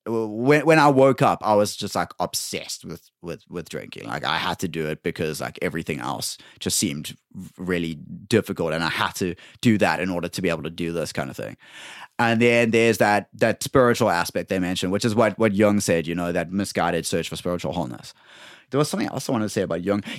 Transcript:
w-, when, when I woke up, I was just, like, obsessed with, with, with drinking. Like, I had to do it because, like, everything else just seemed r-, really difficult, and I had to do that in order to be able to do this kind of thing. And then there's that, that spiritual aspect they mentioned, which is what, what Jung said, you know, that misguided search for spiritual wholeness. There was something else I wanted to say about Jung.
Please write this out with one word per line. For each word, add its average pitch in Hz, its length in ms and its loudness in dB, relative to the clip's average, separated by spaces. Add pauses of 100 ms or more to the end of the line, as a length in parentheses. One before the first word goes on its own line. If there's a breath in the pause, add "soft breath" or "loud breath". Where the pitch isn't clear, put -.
w-, 113 200 -2
when, 131 400 2
when 160 120 6
I 147 100 6
woke 135 340 6
up, 104 240 4
I 107 80 4
was 104 220 2
just, - 180 -8
like, 87 160 -2 (100)
obsessed - 640 -6
with, - 240 -14 (140)
with, 82 260 -10
with 82 220 -10
drinking. 52 360 -12
Like, 62 180 -8
I 78 120 0
had 87 220 -4
to 95 100 -4
do 78 180 -4
it 78 160 -6
because, 78 380 -4
like, 62 220 -8
everything 82 380 -4
else - 360 -6 (240 loud breath)
just - 180 -2
seemed 76 380 -4 (180)
r-, 95 80 -14 (140)
really 87 380 -4 (340)
difficult, 90 460 0
and 82 100 -2
I 80 60 0
had 101 260 -2
to 87 180 -2 (280 loud breath)
do 110 160 4
that 82 220 2
in 92 100 -2
order 87 180 -4
to 92 140 -6
be 90 80 2
able 80 140 -2
to 82 60 -8
do 85 220 -4
this 82 200 -4
kind 67 180 -6
of - 60 -16
thing. - 200 -10 (640 loud breath)
And 117 220 4
then 120 300 6
there's 113 280 4
that, 104 340 4
that 110 300 0
spiritual 120 480 4
aspect 87 400 -2
they 95 80 0
mentioned, 90 340 -2
which 104 140 0
is 107 80 0
what, 107 240 2
what 113 160 4
Jung 104 260 4
said, 85 260 0
you 85 80 -4
know, 87 180 -2
that 85 200 -4
misguided 87 540 -2
search 85 240 -4
for 90 60 -8
spiritual 87 360 -6
wholeness. 67 400 -8 (580 loud breath)
There 127 80 0
was 151 100 2
something 202 200 -4
else - 200 -6
I 143 40 -2
wanted 110 120 0
to 104 60 -4
say 104 120 -2
about 87 220 -4
Jung. 101 180 0 (160 loud breath)